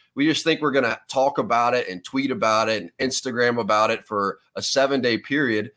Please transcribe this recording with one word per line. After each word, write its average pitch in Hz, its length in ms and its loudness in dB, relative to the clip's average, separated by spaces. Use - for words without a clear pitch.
we 139 100 0
just 151 200 0
think 160 180 0
we're 143 100 0
gonna 123 260 0
talk 135 280 0
about 120 380 2
it 123 140 -2
and 90 140 -10
tweet 135 280 -4
about 110 400 2
it 104 120 -2
and - 280 -6
Instagram 120 500 0
about 107 300 2
it 110 120 -2
for 101 360 -4
a 101 80 -8
seven-day 131 560 2
period. 120 580 -2